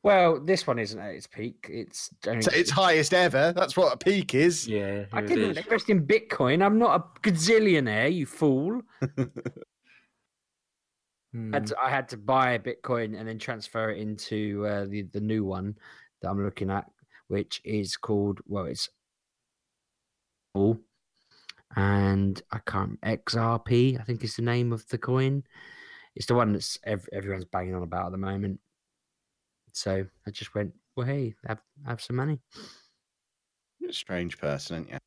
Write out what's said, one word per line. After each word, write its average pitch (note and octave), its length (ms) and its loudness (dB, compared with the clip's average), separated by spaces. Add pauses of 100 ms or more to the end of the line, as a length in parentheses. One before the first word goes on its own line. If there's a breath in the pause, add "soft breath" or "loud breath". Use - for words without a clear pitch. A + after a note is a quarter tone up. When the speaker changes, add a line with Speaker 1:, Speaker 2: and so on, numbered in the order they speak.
Speaker 1:
Well, F3+ 360 6
this F3+ 300 0
one A#2+ 100 0
isn't G#2+ 220 -6
at G2 140 -10
its - 120 -16
peak. - 420 -12
It's - 420 -10 (180)
only A2+ 140 0
Speaker 2:
So A2 120 4
it's E3+ 160 2
highest E3+ 420 4
ever. E3+ 440 4
That's F3+ 200 0
what F3+ 160 4
a - 40 -4
peak F#3+ 380 0
is. D#3 340 4
Speaker 3:
Yeah, G2+ 440 -4
Speaker 1:
I - 80 -2
Speaker 3:
it - 60 -4
Speaker 1:
didn't G#3 260 2
Speaker 3:
is. - 60 -4
Speaker 1:
invest - 320 -2
in E3+ 160 4
Bitcoin. E3+ 580 4
I'm G#3 140 6
not F3 220 6
a - 280 -16
gazillionaire, E3 840 4
you D3+ 120 -2
fool. D#3+ 560 2 (200 soft breath)
Speaker 2:
<laughs> - 0 - (2250 soft breath)
Speaker 1:
I A#2 40 -8 (140)
had C#3 100 0
Speaker 3:
Hmm. - 40 -6
Speaker 1:
to, - 140 -4
I C3 100 0
had C3 200 -2
to B2 60 -12
buy B2+ 360 2
a A#2 60 0
Bitcoin A2+ 600 -4
and A2 100 -8
then A2+ 100 -8
transfer A2 520 -6
it F#2+ 80 -6
into, G#2 680 -4
uh, G2+ 200 -2
the, G2+ 160 -6 (100)
the G#2 80 -4
new G#2+ 240 0
one F#2+ 320 -4 (460 loud breath)
that F#2 80 -4
I'm G2 120 -2
looking G2 280 -4
at, G2 160 -4 (420 soft breath)
which G2+ 360 -4
is G#2+ 320 -4
called, G2+ 500 -2
well, G2 180 -4
it's, C2 240 -8 (1700)
oh, G#2 240 4 (960 loud breath)
and G2 680 2 (120)
I A2+ 140 -6
can't, - 360 -4
X - 340 -4
R A#2 220 2
P, B2 420 2
I - 40 -12
think A#2 200 -4
is A2 120 -8
the A#2+ 60 -4
name A#2+ 300 0
of A2+ 160 -6
the A#2+ 100 -4
coin. C3+ 440 0 (720 loud breath)
It's - 120 -8
the A#2+ 80 2
one A2+ 180 6
that's - 320 -4
ev-, G2+ 280 -4
everyone's G2 320 -6
banging F#2 300 -4
on F2+ 80 -4
about F2+ 240 -4
at F2+ 60 -8
the F#2+ 60 -6
moment. G2 420 -4 (1120)
So F#2+ 340 -4 (200)
I G#2 40 -10
just - 240 -14
went, G#2 180 -4 (240)
"Well, B2 100 -4
hey, C3 280 -2 (120)
have, G#2+ 140 -8 (240)
have A#2+ 160 -8
some B2 160 -6
money." C#3 240 -2 (1400 loud breath)
Speaker 2:
You're F4 120 -8
a - 20 -12
strange F2 460 -6
person, D2 380 -4
aren't E2 140 -10
you? - 60 -12 (100)